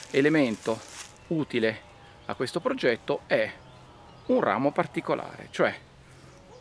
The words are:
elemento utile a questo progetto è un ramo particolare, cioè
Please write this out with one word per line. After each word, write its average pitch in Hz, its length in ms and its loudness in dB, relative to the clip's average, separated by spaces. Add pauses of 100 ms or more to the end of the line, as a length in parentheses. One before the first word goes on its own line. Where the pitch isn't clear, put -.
elemento 139 680 2 (500)
utile 120 540 0 (440)
a - 80 -6
questo 131 260 -4
progetto 147 680 0
è 110 220 2 (760)
un 247 160 2
ramo 127 300 2
particolare, - 800 -4
cioè 147 220 2 (880)